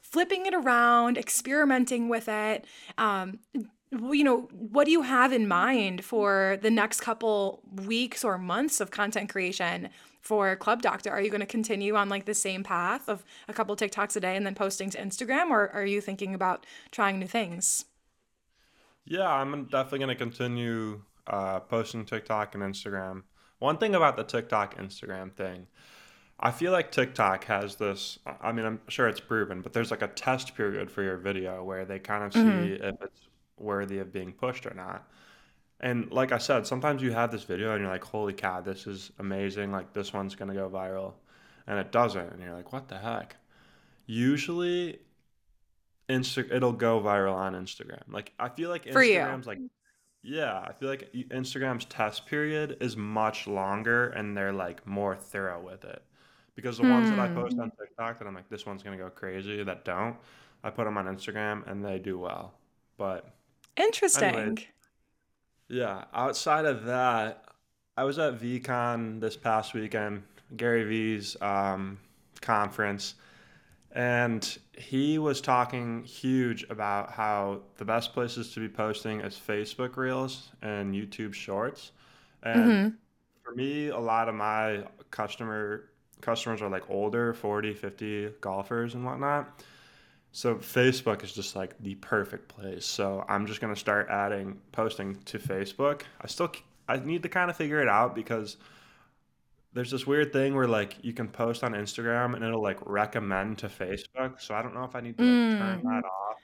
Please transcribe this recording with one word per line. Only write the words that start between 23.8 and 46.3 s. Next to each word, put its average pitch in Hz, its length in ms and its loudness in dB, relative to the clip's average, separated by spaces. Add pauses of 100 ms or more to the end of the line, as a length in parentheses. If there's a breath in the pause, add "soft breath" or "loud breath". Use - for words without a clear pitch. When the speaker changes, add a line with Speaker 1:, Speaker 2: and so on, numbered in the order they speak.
Speaker 2:
about 151 200 6
the 113 80 -2
TikTok, 110 540 0
Instagram 95 580 -10
thing, 90 320 -8 (720 soft breath)
I 120 120 4
feel 170 220 0
like 170 180 2
TikTok 117 540 4
has 101 320 0
this, 98 480 -4
I, - 240 -6
I - 40 0
mean, 113 120 -2
I'm 110 240 -4
sure 123 180 2
it's 110 140 0
proven, 98 400 -2
but - 120 -10
there's, 113 180 0
like, 110 120 -2
a 101 60 0
test - 460 -2
period 101 360 -2
for 101 120 -4
your 92 140 -2
video 92 460 -4
where 95 220 -6
they 98 140 -8
kind 104 240 -4
of 101 100 -6
see 226 160 8
Speaker 1:
Mm-hmm. 175 320 2
Speaker 2:
if 98 200 -4
it's - 280 -16 (280)
worthy 98 420 -4
of 92 140 -8
being 92 200 -8
pushed 127 320 -6
or 95 80 -8
not. 92 360 -12 (720 soft breath)
And 123 300 0
like 127 220 4
I 117 60 2
said, 123 280 2
sometimes 135 360 0
you 123 100 2
have 117 180 2
this 104 120 -6
video 104 300 -2
and 104 80 0
you're 95 100 -2
like, 90 140 -4
"Holy 104 280 -2
cow, 92 280 -2
this 95 260 -8
is 98 320 -12
amazing. 98 520 -4
Like, 95 220 -6
this 101 200 -6
one's 98 220 -4
gonna 98 200 -8
go 95 140 -4
viral." 95 460 -6 (520 soft breath)
And 101 120 -2
it 92 120 -6
doesn't. 98 420 2
And 92 80 -14
you're 90 120 -12
like, 87 200 -14
"What 135 160 -10
the 95 100 -12
heck?" 110 380 -8 (720 soft breath)
Usually, 170 920 0 (1080)
Insta-, 127 420 0